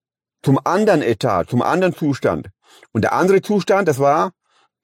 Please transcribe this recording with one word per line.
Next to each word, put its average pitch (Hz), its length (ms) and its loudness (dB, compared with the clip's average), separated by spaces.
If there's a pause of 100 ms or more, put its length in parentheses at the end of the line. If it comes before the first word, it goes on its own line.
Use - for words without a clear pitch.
(420)
zum 135 220 0
anderen 180 380 2
Etat, 101 460 -2
zum 120 140 -2
anderen 170 320 0
Zustand. 113 560 -4 (420)
Und 107 100 -2
der - 100 0
andere 185 300 2
Zustand, 202 460 0
das 131 100 0
war 151 340 0 (520)